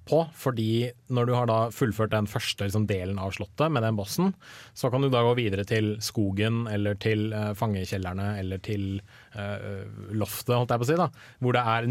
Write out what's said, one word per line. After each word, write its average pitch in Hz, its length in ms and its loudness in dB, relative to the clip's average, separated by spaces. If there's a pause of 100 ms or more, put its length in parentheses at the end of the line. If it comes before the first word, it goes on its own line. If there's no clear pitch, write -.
på, 151 140 4 (100)
fordi 117 560 0 (220)
når 120 180 2
du 123 80 2
har 123 80 2
da 113 240 4
fullført 110 460 0
den 107 100 2
første, - 400 -4
liksom, 104 240 2
delen 98 320 -2
av 95 160 -4
slottet 147 340 0
med 135 140 2
den 113 100 2
bossen, 170 380 0 (400)
så - 180 -2
kan 131 140 2
du 135 60 2
da 123 100 4
gå 120 160 6
videre 101 320 0
til 107 320 2
skogen, 107 600 0 (100)
eller 101 240 0
til, 107 300 0 (100)
eh, 107 160 -2
fangekjellerne, 98 880 -2
eller 95 240 -4
til, 98 380 -4 (340)
eh, 101 480 -8 (320)
loftet, 107 400 0
holdt 123 160 2
jeg 120 80 2
på 120 60 -2
å - 20 2
si 156 80 4
da, 170 140 4 (340)
hvor 123 80 4
det 123 140 4
er 117 240 2